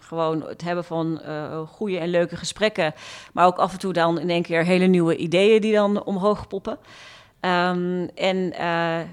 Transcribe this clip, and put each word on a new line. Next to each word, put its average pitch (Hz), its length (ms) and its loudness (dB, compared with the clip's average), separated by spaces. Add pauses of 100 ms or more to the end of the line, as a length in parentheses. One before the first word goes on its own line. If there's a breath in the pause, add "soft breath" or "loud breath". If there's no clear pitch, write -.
gewoon 160 480 -2
het - 140 -14
hebben 175 220 -4
van, 165 360 -4
eh, 151 400 -10
goede 185 380 -6
en 170 120 -4
leuke 175 260 0
gesprekken. 180 580 -2 (380 loud breath)
Maar 175 140 4
ook 180 120 2
af 180 140 0
en 185 60 -12
toe 190 140 -4
dan 170 280 2
in 175 100 -2
één 170 120 0
keer 165 220 0
hele 180 220 4
nieuwe 170 300 4
ideeën 196 440 4
die 214 120 0
dan 208 320 2
omhoog 202 420 -2
poppen. 196 320 -8 (640 loud breath)
Ehm, 180 720 0
en, 185 380 0
eh, 170 460 -2 (140)